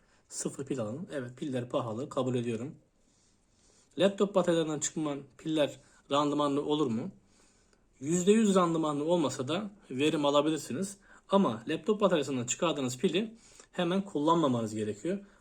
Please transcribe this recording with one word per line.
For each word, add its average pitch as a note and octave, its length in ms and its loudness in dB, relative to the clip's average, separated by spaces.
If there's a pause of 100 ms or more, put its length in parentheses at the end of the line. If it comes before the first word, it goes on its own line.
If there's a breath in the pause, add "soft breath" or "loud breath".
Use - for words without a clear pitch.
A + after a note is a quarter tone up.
(280 soft breath)
sıfır - 360 -8
pil B2+ 160 -4
alın. A#2+ 320 -6
Evet, B2 240 -8
piller B2+ 320 -6
pahalı, B2 400 -4
kabul B2+ 260 -2
ediyorum. A#2+ 400 -4 (1200 soft breath)
Laptop G3 360 2
bataryalarından E3 460 0
çıkman D3+ 380 -4 (200)
piller D#3 420 -2 (300 soft breath)
randımanlı D3 540 0
olur D3+ 220 0
mu? B2 240 -4 (920 soft breath)
Yüzde F3 320 2
yüz G#3+ 220 6
randımanlı D#3+ 500 2
olmasa C#3+ 440 0
da G3 220 -4 (200)
verim D3 340 0
alabilirsiniz. D3 720 0 (320 loud breath)
Ama D#3 400 2
laptop G3 320 0
bataryasından C#3+ 460 2
çıkardığınız C#3+ 520 -2
pili G3 360 0 (380 loud breath)
hemen F3+ 300 0
kullanmamanız C#3+ 720 2
gerekiyor. A2 440 -4 (220 loud breath)